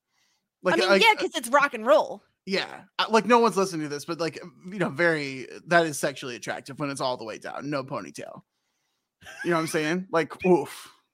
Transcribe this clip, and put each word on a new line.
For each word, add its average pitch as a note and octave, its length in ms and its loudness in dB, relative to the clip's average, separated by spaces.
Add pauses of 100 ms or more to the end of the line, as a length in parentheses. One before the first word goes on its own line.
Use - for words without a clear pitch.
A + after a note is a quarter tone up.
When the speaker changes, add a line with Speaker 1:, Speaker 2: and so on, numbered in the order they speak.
(640)
Speaker 1:
Like, F#3 120 2
Speaker 2:
I - 60 2
mean, F#4+ 100 2
Speaker 1:
like, - 120 6
Speaker 2:
yeah, A4 100 8
Speaker 1:
uh, - 100 0
Speaker 2:
'cause E4+ 120 -4
it's B3 140 -6
rock C#4+ 240 4
and A3 140 -6
roll. B3+ 360 4 (220)
Speaker 1:
Yeah. D3+ 380 -4 (160)
I, F#3 100 2
like, A3 160 4
no A#3 140 6
one's A3 180 4
listening E3+ 280 -2
to D3 40 -8
this, C#3+ 160 -8
but, E3 160 -8
like, D#3+ 180 -4 (320)
you G#3 80 -12
know, D#3+ 120 -2
very, C#3 580 -2 (200)
that E3+ 180 6
is D3+ 120 -4
sexually C3 380 -6
attractive A2+ 420 -10
when D3 120 -4
it's C#3 100 -8
all B2+ 160 0
the - 80 -12
way G#2 140 -10
down. - 320 -10
No C#3 140 -4
ponytail. B2 580 -12 (1000)
You E3+ 60 0
know E3+ 60 2
what D#3+ 60 0
I'm D#3+ 60 -4
saying? E3+ 440 -2
Like, - 320 -2
oof. E3+ 480 2 (220)